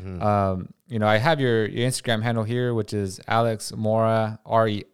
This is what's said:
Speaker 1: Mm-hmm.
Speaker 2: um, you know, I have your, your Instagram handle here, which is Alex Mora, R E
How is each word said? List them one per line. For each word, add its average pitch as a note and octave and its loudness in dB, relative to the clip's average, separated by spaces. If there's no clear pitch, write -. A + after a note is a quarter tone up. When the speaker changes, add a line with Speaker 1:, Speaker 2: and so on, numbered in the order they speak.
Speaker 1:
Mm-hmm. F#2 -10
Speaker 2:
um, G2 0
you A#2 -6
know, G#2+ 2
I G#2+ 4
have D3 2
your, A#2 2
your A#2 -2
Instagram A#2 -2
handle A#2 0
here, B2 -2
which G#2+ -2
is G2+ -4
Alex A2+ 0
Mora, A2 0
R A2+ 2
E G#2 -4